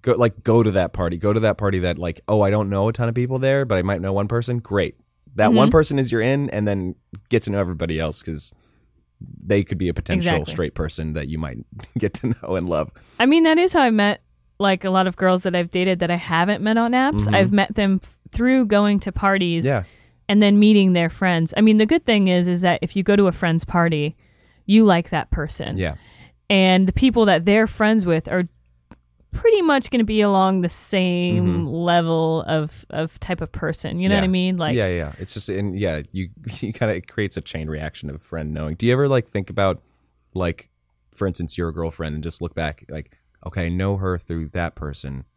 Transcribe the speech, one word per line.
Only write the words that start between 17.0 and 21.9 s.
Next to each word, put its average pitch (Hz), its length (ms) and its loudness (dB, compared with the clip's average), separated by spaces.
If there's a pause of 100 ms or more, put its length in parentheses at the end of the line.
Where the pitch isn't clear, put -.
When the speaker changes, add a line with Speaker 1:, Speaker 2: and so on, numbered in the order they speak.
Speaker 1:
Mm-hmm. 107 100 0
Speaker 2:
I've 190 180 4
met 202 220 2
them 196 280 0
f-, - 140 -18 (140)
through 254 360 2
going 208 340 2
to 185 120 -8
parties 180 520 0
Speaker 1:
Yeah. 123 200 2 (440)
Speaker 2:
and 208 140 6
then 202 160 6
meeting 208 340 6
their 170 180 2
friends. 170 460 0
I 208 60 2
mean, 220 160 6
the 214 80 4
good 330 180 2